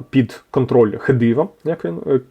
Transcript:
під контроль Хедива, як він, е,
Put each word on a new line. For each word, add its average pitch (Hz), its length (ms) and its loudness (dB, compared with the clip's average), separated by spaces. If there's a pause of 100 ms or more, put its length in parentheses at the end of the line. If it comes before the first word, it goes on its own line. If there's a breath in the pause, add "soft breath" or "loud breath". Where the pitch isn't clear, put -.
(100)
під - 400 0
контроль 120 480 2
Хедива, 123 500 0 (160)
як 165 200 -6
він, 170 220 -6
е, 135 140 0 (100)